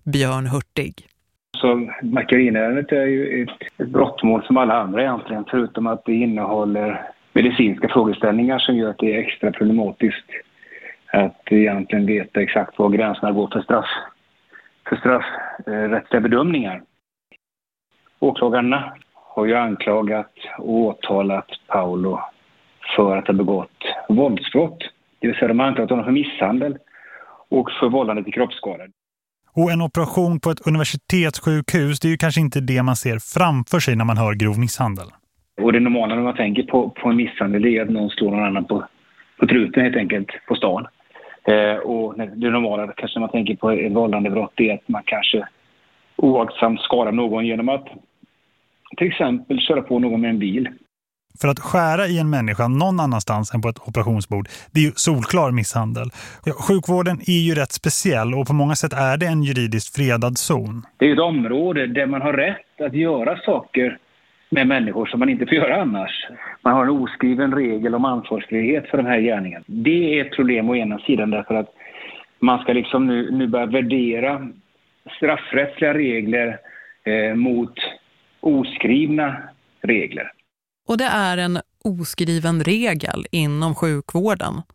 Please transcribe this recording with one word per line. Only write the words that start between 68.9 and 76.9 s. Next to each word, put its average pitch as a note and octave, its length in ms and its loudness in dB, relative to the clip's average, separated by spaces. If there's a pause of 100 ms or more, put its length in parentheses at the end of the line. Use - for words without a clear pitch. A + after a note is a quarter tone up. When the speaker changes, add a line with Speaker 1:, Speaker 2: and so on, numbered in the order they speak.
Speaker 2:
för C#3 60 0
de C3 100 0
här A#2+ 140 2
gärningarna. G2 460 -2
Det D3+ 520 0
är C#3 60 0
ett C3+ 80 -10
problem A#2+ 380 2
å B2 60 0
ena G#2 220 -2
sidan A2 320 0
därför G#2+ 240 -4
att G#2+ 140 -2 (720)
man B3 220 4
ska B2 100 0
liksom C3 340 0
nu, A#2+ 240 0
nu C3 160 0
börja A#2+ 200 0
värdera B2 800 -2 (680)
straffrättsliga D3 800 0
regler, A#2 640 0 (460)